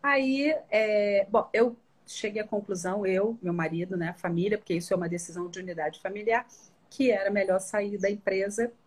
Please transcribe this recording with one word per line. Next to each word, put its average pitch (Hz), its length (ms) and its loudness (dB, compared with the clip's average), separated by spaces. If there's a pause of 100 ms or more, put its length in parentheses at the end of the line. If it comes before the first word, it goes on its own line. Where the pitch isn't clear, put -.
aí, 277 540 2 (160)
é, 208 580 4
bom, - 240 2
eu 233 240 4 (280)
cheguei 214 360 -6
à 214 60 -6
conclusão, 202 580 -4
eu, 196 360 2
meu 175 120 -2
marido, 170 420 -2
né, 170 140 -2
a 180 40 -8
família, 180 440 0
porque - 160 -6
isso 170 200 -2
é 190 40 2
uma 175 120 -4
decisão 175 400 -8
de 175 100 -12
unidade 165 420 -8
familiar, 208 440 -2 (440)
que 262 220 2
era 196 200 2
melhor 196 280 2
sair 202 380 -2
da 190 120 2
empresa. 208 640 -2 (140)